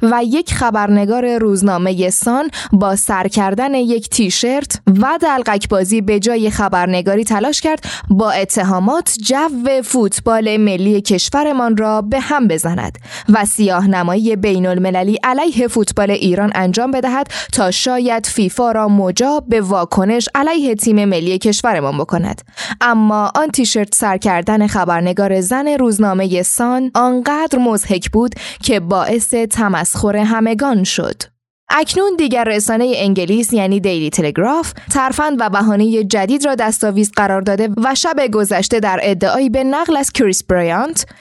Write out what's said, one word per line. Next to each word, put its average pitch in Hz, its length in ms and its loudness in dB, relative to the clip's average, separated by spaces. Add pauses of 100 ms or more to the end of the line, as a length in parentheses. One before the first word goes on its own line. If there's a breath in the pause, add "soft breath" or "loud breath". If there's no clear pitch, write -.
و 240 220 2
یک 277 300 0
خبرنگار 220 840 2
روزنامه 190 720 2
سان 262 400 -2 (220 loud breath)
با 196 240 2
سر 196 320 -2
کردن 208 460 -2
یک 240 340 -2
تیشرت 254 800 -2
و 233 340 4
دلقک 247 480 0
بازی 196 320 0
به 208 200 0
جای 220 300 0
خبرنگاری 190 760 0
تلاش 220 360 -2
کرد 311 240 -2 (260 loud breath)
با 214 200 2
اتهامات 190 840 0 (100)
جو 269 600 0
فوتبال 220 720 0
ملی 202 440 2
کشورمان 240 760 0
را 214 260 0
به 226 180 -2
هم 262 280 2
بزند 160 500 -2 (300 loud breath)
و 208 160 6
سیاه‌نمایی 196 920 0
بین‌المللی 185 880 0
علیه 254 440 0
فوتبال 208 420 0
ایران 196 440 0
انجام 185 360 0
بدهد 262 360 -2 (260 loud breath)
تا 269 180 0
شاید 247 560 -2
فیفا 233 460 0
را 220 160 0
مجاب 208 600 2
به 226 120 2
واکنش 196 760 0
علیه 285 400 0
تیم 208 300 2
ملی 185 340 0
کشورمان 180 600 0
بکند. - 440 -2 (380 loud breath)
اما 226 280 4 (260)
آن 311 160 0
تیشرت 214 440 0
سر 196 220 0
کردن 202 500 0
خبرنگار 185 760 0
زن 254 280 -2
روزنامه 196 760 0
سان 247 520 -2
آنقدر 254 640 0
مضحک 220 520 -2
بود 226 240 0 (280 loud breath)
که 214 180 0
باعث 190 540 -2
تمسخر 208 840 0
همگان 226 680 0
شد. - 380 -4 (480)
اکنون 359 480 0
دیگر 247 260 0
رسانه 220 520 0
انگلیس 196 560 0
یعنی 196 280 2
دیلی 170 300 0
تلگراف 180 600 0 (180 loud breath)
ترفند 277 500 0
و 214 100 0
بهانه 214 520 2
جدید 214 440 0
را 277 80 0
دستاویز 214 640 0
قرار 196 240 2
داده 202 280 0 (160)
و 262 100 0
شب 302 380 0
گذشته 208 480 0
در 196 220 0
ادعایی 202 480 0
به 262 140 0
نقل 302 320 0
از 277 160 -2
کریس 196 320 0
برایانت، 185 600 -2 (140)